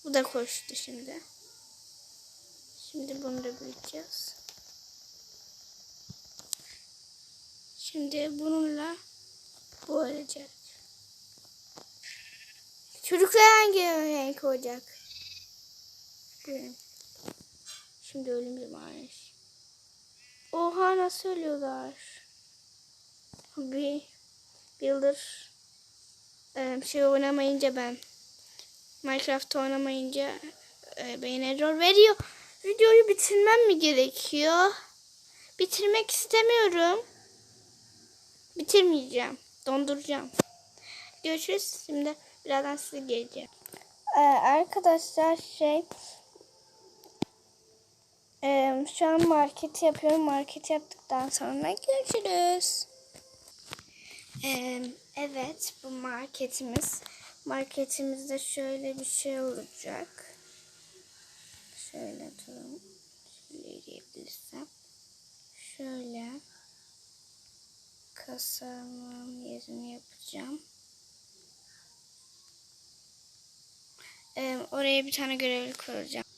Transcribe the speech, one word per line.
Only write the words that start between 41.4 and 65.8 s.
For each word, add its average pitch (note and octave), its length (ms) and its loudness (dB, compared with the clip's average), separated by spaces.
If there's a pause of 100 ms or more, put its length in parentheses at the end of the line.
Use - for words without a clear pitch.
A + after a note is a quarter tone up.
Şimdi D4 280 -4 (300)
birazdan C#4+ 320 -2
size C#4+ 220 -12
geleceğim. B3 500 -8 (680)
Ee, D#4 40 8
arkadaşlar D#4+ 1160 4 (200)
şey, D4+ 240 2 (2500)
e, C4+ 400 2 (140)
şu E4+ 80 4
an E4 220 4
market D4+ 540 2
yapıyorum. D#4 380 4
Market C#4+ 500 -4
yaptıktan C4+ 580 -4
sonra C#4+ 460 -4 (120)
görüşürüz. G4 1000 0 (1600)
Ee, B3+ 380 -6 (340)
evet, C#4+ 640 -8
bu C4 80 -14
marketimiz. B3+ 1080 -8 (440)
Marketimizde C4+ 920 -6
şöyle C4+ 600 -8
bir C4+ 60 -12
şey C4+ 360 -4
olacak. - 960 -12 (1400)
Şöyle - 600 -16
durun. B3+ 440 -18 (680)
Şöyle - 200 -20
yürüyebilirsem. - 1000 -20 (1080)
Şöyle B3+ 640 -14 (1700)